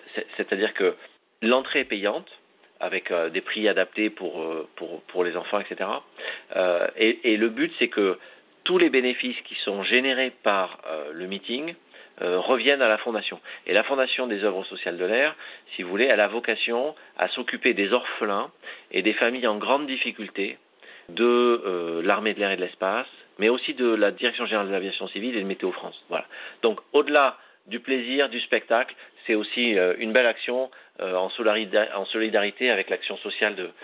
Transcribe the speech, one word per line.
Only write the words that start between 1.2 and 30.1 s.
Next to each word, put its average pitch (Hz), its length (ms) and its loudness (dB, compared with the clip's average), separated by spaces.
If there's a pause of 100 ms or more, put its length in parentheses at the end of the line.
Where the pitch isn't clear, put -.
l'entrée 131 380 2
est 127 40 0
payante, 107 440 -4 (540)
avec, 92 280 -4
euh, 85 180 0
des 87 140 -4
prix 107 260 0
adaptés 98 400 0
pour, 82 320 -6
euh, 80 260 -6 (100)
pour, 82 260 -10
pour 90 200 -2
les 87 140 0
enfants, 98 240 -4
et 95 80 -8
cetera. 101 340 -6 (540)
Euh, 90 300 4 (100)
et, 113 380 2
et - 20 0
le 113 140 2
but, 143 280 -2
c'est 120 100 2
que 95 300 2 (460)
tous 180 140 4
les 170 100 6
bénéfices 123 560 0
qui - 100 -14 (100)
sont 101 180 -2
générés 127 500 2 (100)
par, 95 440 2
euh, 76 260 -6
le 87 140 -8
meeting, 120 480 -6 (480)
euh, 90 160 2
reviennent 120 420 2
à 120 80 4
la 107 80 4
Fondation. 104 420 -4 (280)
Et 90 80 0
la 107 80 6
Fondation 131 440 0
des 104 180 -2
œuvres 95 200 0
sociales 90 320 -8
de 90 80 -2
l'air, 131 320 2 (380)
si 95 80 -8
vous 90 80 -6
voulez, 110 200 2
elle 104 100 6
a 101 80 4
vocation 120 640 -2 (240)
à 92 100 2
s'occuper 123 460 0
des 101 180 0
orphelins 113 580 -2 (420)
et 95 100 0
des 107 100 2
familles 120 340 0
en 104 120 0
grande 131 280 2
difficulté 110 720 -6 (540)
de, 98 140 0
euh, 101 800 2
l'armée 104 300 2
de 95 80 -4
l'air 98 100 2
et 95 60 0
de 90 60 -2
l'espace, 95 460 -2 (300)
mais 107 120 4
aussi 127 240 0
de 120 200 2
la 101 160 2
Direction 117 360 -4
générale 101 220 0
de 98 40 -4
l'aviation 95 360 -4
civile 117 280 -6
et 101 60 -2
de 98 40 -4
Météo 95 260 -2
France. - 360 -12
Voilà. - 160 -4 (380)
Donc, 110 180 2 (140)
au-delà 143 420 4 (300)
du 117 140 -8
plaisir, 131 500 -2
du 117 100 -6
spectacle, 117 540 0 (320)
c'est 113 80 2
aussi, 107 440 0
euh, 90 200 4
une 113 140 -4